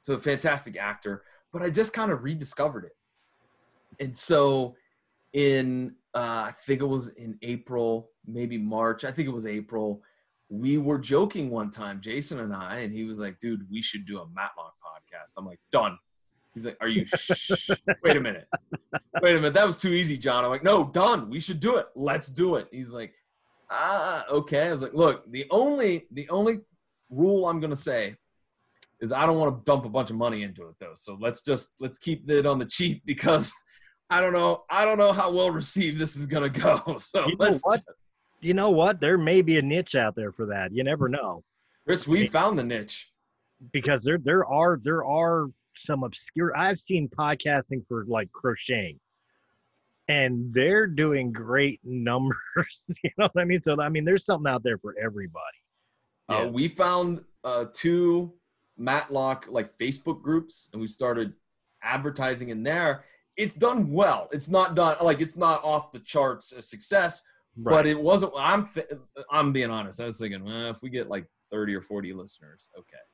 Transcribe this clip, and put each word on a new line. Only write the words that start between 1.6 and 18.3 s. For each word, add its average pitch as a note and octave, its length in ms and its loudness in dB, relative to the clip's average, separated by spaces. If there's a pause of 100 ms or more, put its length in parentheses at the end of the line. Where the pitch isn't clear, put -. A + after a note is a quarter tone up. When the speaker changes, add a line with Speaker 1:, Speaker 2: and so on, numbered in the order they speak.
Speaker 1:
I F3 80 -2
just G#3+ 240 0
kind A3 180 -2
of B2 120 -4
rediscovered C#3+ 640 -4
it. - 100 -20 (1040)
And C3 160 -8
so C#3 600 4 (580)
in, C3 600 2 (180)
uh, B2 60 -2 (280)
I - 60 -10 (120)
think C#3 160 0
it C#3+ 40 0
was C3 240 -4
in A2+ 320 -14
April, A#2 720 -4 (160)
maybe A#2 300 -8
March, A2 460 -2
I C3 80 -8
think C3+ 160 -4
it C3 60 -4
was A2+ 120 -8
April, G#2+ 560 -6 (480)
we B2+ 280 -2
were C#3+ 200 0
joking C#3+ 520 0
one G#2+ 220 -6
time, G2+ 280 -10
Jason B2+ 400 -8
and G#2 140 -8
I, F#2+ 240 -10
and G#2+ 160 -8
he A2 100 -8
was A2 160 -10
like, G2 200 -8
"Dude, G#2+ 300 -6
we A2 120 -8
should G#2+ 240 -6
do G2 140 -10
a E2 100 -14
Matlock F2 520 -10
podcast." D#2+ 560 -20
I'm G2 80 -12
like, - 140 -18 (140)
"Done." G#2 240 2 (560)
He's A2+ 120 -12
like, A2+ 140 -8
"Are A2+ 80 -4
you A2+ 180 2
sh-, - 680 -4 (160)
Speaker 2:
<laughs> - 160 -2
Speaker 1:
wait D3+ 120 6
a C#3 60 0
minute. G#2 260 -8 (720)